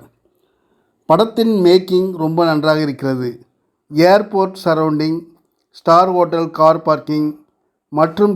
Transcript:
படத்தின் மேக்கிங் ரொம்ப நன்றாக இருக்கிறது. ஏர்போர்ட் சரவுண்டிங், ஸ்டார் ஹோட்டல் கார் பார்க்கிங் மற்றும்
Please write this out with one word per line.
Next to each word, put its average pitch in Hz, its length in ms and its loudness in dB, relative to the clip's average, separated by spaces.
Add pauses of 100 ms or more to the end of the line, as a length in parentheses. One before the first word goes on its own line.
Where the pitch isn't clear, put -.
(1080)
படத்தின் 226 440 0 (140)
மேக்கிங் 185 440 2 (120)
ரொம்ப 160 260 -2
நன்றாக 156 380 0
இருக்கிறது. 131 420 -6 (600)
ஏர்போர்ட் 190 720 0
சரவுண்டிங், 156 540 -2 (600)
ஸ்டார் 180 380 2
ஹோட்டல் 165 320 -2 (100)
கார் 160 300 4
பார்க்கிங் 151 420 -4 (680)
மற்றும் 165 380 0